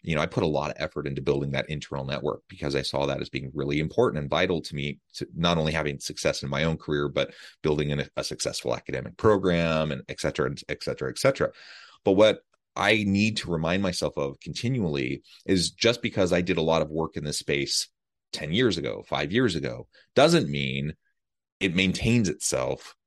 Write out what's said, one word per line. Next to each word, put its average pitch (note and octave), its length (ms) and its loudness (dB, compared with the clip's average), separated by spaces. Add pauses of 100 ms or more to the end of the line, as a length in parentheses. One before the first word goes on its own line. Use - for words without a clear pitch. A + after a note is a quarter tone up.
you E2 160 -2
know, D2+ 60 2
I E2 40 0
put G#2 180 0
a - 20 2
lot D2+ 240 0
of - 80 -8
effort D2 280 -6
into C#2 140 -6
building C#2 300 0
that C2+ 180 -2
internal C#2 380 -6
network C#2 420 -4
because C#2+ 260 -6
I C#2 60 0
saw C#2 240 -2
that C#2 160 -2
as C#2 80 -8
being C2+ 240 -8
really C#2+ 280 -2
important D#2 420 0
and C#2 80 -6
vital E2+ 320 2
to - 120 -12
me, C#2+ 240 -6 (180)
to - 100 -6 (100)
not E2+ 220 2
only D#2 140 2
having D2+ 280 -2
success - 420 -4
in C#2 60 -6
my C#2 160 0
own D#2+ 140 0
career, C#2+ 320 -2
but C#2 240 -2 (280)
building D2+ 280 0
in D2 100 -2
a, C#2 60 -2 (100)
a - 80 -4
successful - 500 -4
academic - 440 -8
program E2+ 760 4
and C2+ 160 -6
et C2+ 140 -8
cetera, C#2 280 0 (200)
et D2 120 -8
cetera, - 280 -6
et - 80 -10
cetera. C3+ 320 0 (520)
But G2+ 100 4
what G2+ 280 6 (360)
I G#2+ 300 4
need G#2 320 4
to - 120 -6
remind E2+ 320 0
myself E2+ 340 -2
of C#2 240 -4
continually D2+ 800 -4 (220)
is F2 260 2
just - 300 2
because F#2+ 320 0
I F2+ 80 4
did F2+ 160 0
a E2 60 0
lot D#2+ 180 4
of D2+ 80 -2
work D#2+ 300 -4
in D2 60 -8
this D2 160 -4
space C#2+ 480 -2 (440)
ten D2+ 200 -8
years A2 260 2
ago, A1 280 -8
five D2 260 -4
years A2+ 220 2
ago, B1+ 320 -6 (280)
doesn't D#3 340 6
mean C#2+ 460 -2 (640)
it F#2 180 0
maintains F#2+ 540 2
itself - 640 -4 (120)